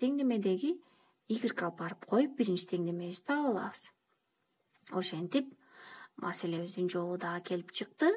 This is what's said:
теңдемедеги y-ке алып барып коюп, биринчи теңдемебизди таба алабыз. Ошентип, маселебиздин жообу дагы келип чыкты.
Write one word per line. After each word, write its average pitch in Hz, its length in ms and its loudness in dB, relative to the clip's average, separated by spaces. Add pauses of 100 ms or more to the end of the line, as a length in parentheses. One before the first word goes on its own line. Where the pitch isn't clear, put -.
теңдемедеги 254 800 2 (480)
y-ке 220 260 0
алып 170 240 -4
барып 170 260 -8
коюп, 269 300 4
биринчи 185 320 2
теңдемебизди 175 600 -2
таба 285 280 2
алабыз. - 380 -6 (1000)
Ошентип, 185 600 0 (640)
маселебиздин 180 720 0
жообу 180 300 -2
дагы 175 300 -6
келип 175 240 -4
чыкты. - 440 2